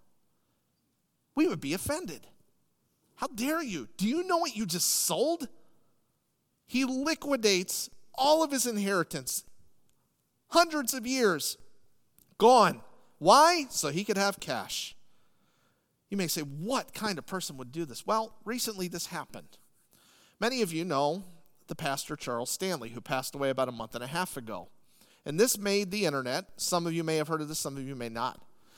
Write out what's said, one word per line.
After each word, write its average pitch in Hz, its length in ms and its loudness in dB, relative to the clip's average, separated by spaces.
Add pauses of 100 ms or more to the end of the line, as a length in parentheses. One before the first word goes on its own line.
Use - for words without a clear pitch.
(1400)
We 311 120 4
would 196 140 -2
be 139 140 -4
offended. 262 500 -6 (920)
How - 100 -4
dare 277 340 -2
you? 175 260 -6 (100)
Do 196 100 0
you 320 160 2
know 370 140 2
what 330 180 -2
you 214 100 -2
just 165 240 0
sold? 269 580 0 (1200)
He 262 200 0
liquidates 254 1040 0 (240)
all 302 260 6
of 302 100 2
his 254 140 0
inheritance, 196 760 -2 (1040)
hundreds 311 480 2
of 233 100 -6
years, 233 540 0 (800)
gone. 208 420 8 (380)
Why? 285 500 8
So - 200 -2
he 170 140 0
could 208 140 -2
have 196 220 2
cash. - 560 -6 (1120)
You 196 80 -2
may 180 100 0
say, 165 140 -2
"What 165 520 -4
kind 208 240 -2
of 135 80 -10
person 170 320 -8
would 123 140 -12
do 160 120 -6
this?" 123 220 -12
Well, 220 300 0 (100)
recently 214 420 -4
this 170 200 -8
happened. 139 500 -12 (840)
Many 240 220 0
of 175 100 0
you 165 140 -2
know 156 400 0 (400)
the 170 100 -10
pastor 147 400 -4
Charles 123 360 -4
Stanley, 160 380 -4
who 117 120 -12
passed 131 340 -4
away 139 140 0
about 131 200 0
a 123 40 -6
month 113 220 -10
and 120 80 -8
a 123 40 -8
half 175 300 -4
ago. 110 320 -10 (560)
And 147 140 -2
this - 180 4
made 202 340 0
the 202 140 0
internet. 139 400 0 (120)
Some 170 300 0
of 165 60 -2
you 165 100 -2
may 160 140 0
have 151 100 0
heard 160 140 -2
of 147 80 -8
this, 156 100 -6
some 139 160 -6
of 135 80 -8
you 135 120 -8
may 120 120 -8
not. 117 320 -4 (380)